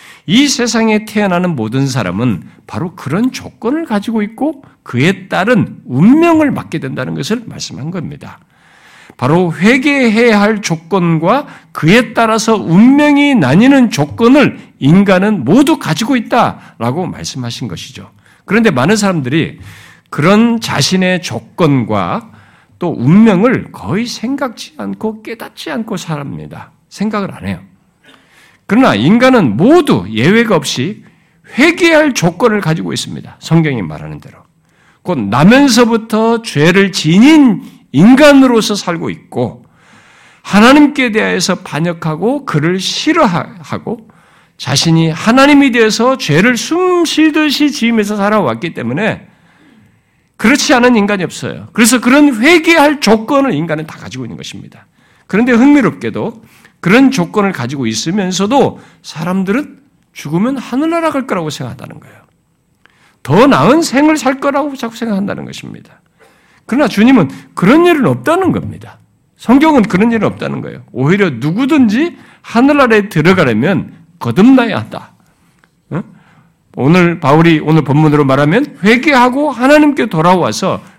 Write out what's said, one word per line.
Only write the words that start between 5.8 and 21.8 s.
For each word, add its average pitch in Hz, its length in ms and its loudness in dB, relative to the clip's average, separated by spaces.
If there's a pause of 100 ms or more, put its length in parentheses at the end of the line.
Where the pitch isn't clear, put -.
운명을 302 680 4
맞게 - 280 -8
된다는 143 360 -8
것을 190 320 -6
말씀한 - 440 -12
겁니다. 76 480 -14 (800)
바로 165 360 0
회개해야 240 880 2
할 208 220 0
조건과 175 840 -2 (260)
그에 226 420 2
따라서 226 400 0
운명이 277 800 4
나뉘는 220 560 4
조건을 226 680 2 (200)
인간은 190 680 2
모두 262 340 2
가지고 - 380 -4
있다라고 156 880 -4
말씀하신 123 640 -10
것이죠. - 420 -16 (340)
그런데 220 260 0
많은 151 260 0
사람들이 156 600 -2 (520)
그런 220 500 2
자신의 185 640 -2
조건과 113 1080 -2 (480)